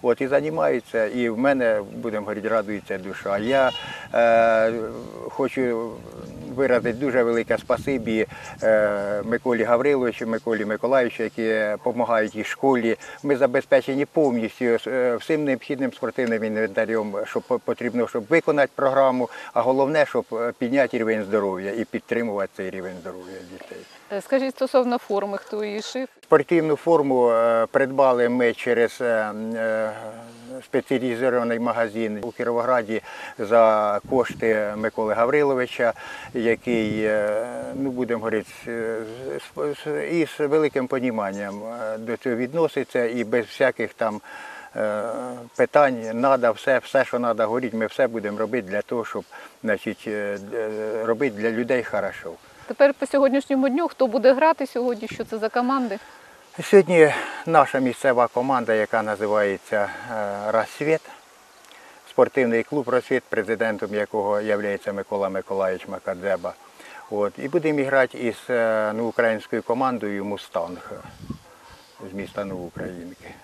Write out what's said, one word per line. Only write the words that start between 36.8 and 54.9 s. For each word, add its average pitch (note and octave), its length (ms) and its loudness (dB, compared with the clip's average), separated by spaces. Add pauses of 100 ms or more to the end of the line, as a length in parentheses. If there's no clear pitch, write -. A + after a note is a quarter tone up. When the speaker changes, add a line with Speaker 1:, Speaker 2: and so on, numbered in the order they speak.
Speaker 1:
е, G#2+ 420 0 (280)
ну, C3+ 160 -4
будемо A#2+ 280 -2
говорити, A2 320 -2 (140)
з, - 40 -10 (680)
з, D3 360 -6 (100)
з, D3 220 -4
із D#3 220 0 (100)
великим D3 480 2
поніманням, G#2 800 -4
е, A2+ 340 -8
до A2+ 180 -6
цього B2 200 -2
відноситься C3 680 -2
і A#2 200 -2
без A2+ 220 0
всяких A#2+ 480 -2
там, G#2+ 260 -4 (560)
е, G#2+ 260 -2 (540)
питань, A#2+ 640 2
надо B2+ 320 4
все, B2+ 260 2
все, C3 260 2
що B2 140 -2
надо A#2 260 0
говорити, A2+ 320 -2
ми A2 100 0
все C3 200 0
будемо G#2 320 -4
робити A2 320 -2
для G2+ 120 -2
того, A#2 220 -4
щоб, G#2 200 -8 (380)
значить, G#2+ 440 -4
е, G#2 320 -4 (160)
е, A2 500 -4
робити A#2 320 0
для A2 140 0
людей A#2+ 320 0
хорошо. G2 480 -6 (360)
Speaker 2:
Тепер C#4 280 4
по C#4 120 -4
сьогоднішньому C4+ 640 2
дню, D#4 200 0
хто - 180 0
буде C4 260 4
грати D#4 340 4
сьогодні, A#3+ 420 -4